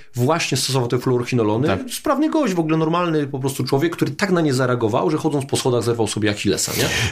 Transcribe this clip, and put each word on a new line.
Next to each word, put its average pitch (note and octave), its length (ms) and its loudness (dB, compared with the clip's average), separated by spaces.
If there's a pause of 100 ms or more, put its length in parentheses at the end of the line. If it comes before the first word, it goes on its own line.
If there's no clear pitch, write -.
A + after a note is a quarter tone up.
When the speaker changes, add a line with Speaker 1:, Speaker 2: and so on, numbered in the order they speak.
(140)
Speaker 1:
właśnie C#3 420 0
stosował C3 320 0
te C3 100 0
fluorochinolony. A#2+ 680 0
Speaker 2:
Tak. F#2 120 0 (100)
Speaker 1:
Sprawny D4+ 400 0
gość, C#4+ 240 2
w E3+ 60 -2
ogóle D#3+ 160 0
normalny D#3+ 500 0
po C3+ 120 -6
prostu C3 260 -2
człowiek, E3+ 280 0
który C#3+ 180 -2
tak F#3+ 200 -2
na F3 100 2
nie D3+ 140 2
zareagował, B2 560 0
że D#3 80 2
chodząc C#3+ 280 -2
po B2 100 -2
schodach A#2+ 260 2
zerwał A2+ 240 0
sobie G#2 240 0
Achillesa, G2+ 480 0
nie? A#2+ 60 2 (280)